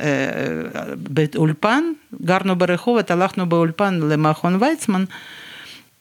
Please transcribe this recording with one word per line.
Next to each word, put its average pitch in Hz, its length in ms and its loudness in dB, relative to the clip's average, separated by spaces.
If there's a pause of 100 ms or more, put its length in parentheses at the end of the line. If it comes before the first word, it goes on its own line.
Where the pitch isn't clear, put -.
אה, - 60 -2 (920)
באולפן, 156 880 0 (380)
גרנו 185 340 2
ברחובות, 180 540 2
הלכנו 180 380 0
באולפן 170 520 2
למכון 156 600 2
ויצמן, 226 420 0 (960)